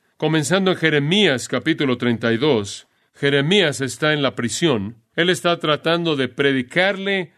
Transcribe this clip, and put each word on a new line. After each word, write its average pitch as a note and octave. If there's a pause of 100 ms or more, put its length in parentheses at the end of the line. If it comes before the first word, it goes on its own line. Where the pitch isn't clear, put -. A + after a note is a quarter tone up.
(180)
comenzando D#3+
en E3
Jeremías D#3
capítulo C3+
treinta A#2+
y A2+
dos. A2+ (260)
Jeremías C#3+
está C#3
en D3
la C3+
prisión. A#2 (180)
Él F3
está F3
tratando D#3+
de C3
predicarle F3